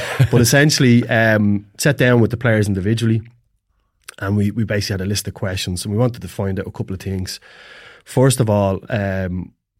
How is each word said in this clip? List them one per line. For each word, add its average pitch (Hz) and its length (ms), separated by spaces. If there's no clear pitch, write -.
<laughs> - 180
But 120 100
essentially, 123 680
um, 107 580
sat 143 220
down 123 240
with 110 80
the 120 80
players 110 280
individually, 110 540
and 101 180
we, 101 140
we 110 120
basically 101 300
had 95 80
a 92 60
list 104 200
of 92 60
questions, 92 500
and 107 80
we 104 60
wanted 120 240
to 87 60
find 98 300
out 95 80
a - 40
couple 113 240
of 92 60
things. 95 400
First 127 360
of 113 80
all, 101 400
um, 95 640